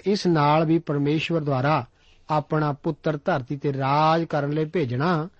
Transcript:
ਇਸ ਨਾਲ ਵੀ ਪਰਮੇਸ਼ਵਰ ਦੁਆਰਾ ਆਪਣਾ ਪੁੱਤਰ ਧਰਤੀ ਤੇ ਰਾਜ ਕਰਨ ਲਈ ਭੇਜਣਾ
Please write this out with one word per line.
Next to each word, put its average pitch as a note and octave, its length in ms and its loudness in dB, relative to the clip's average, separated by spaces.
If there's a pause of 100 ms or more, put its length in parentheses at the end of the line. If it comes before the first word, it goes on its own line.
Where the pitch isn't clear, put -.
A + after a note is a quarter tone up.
ਇਸ F#3+ 220 0
ਨਾਲ D#3 380 4
ਵੀ E3 140 2
ਪਰਮੇਸ਼ਵਰ D#3 640 -2
ਦੁਆਰਾ C#3 440 0 (440)
ਆਪਣਾ D3+ 440 0
ਪੁੱਤਰ D3+ 520 -4
ਧਰਤੀ C#3+ 320 -2
ਤੇ C#3+ 160 -2
ਰਾਜ D3+ 500 2
ਕਰਨ D3 260 -2
ਲਈ D#3 160 -2
ਭੇਜਣਾ D#3 640 0 (100)